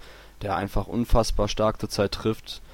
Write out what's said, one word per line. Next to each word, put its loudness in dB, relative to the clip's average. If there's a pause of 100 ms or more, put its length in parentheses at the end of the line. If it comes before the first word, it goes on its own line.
(420)
der -2
einfach -2
unfassbar 2
stark 0
zur -4
Zeit 0
trifft. -4 (100)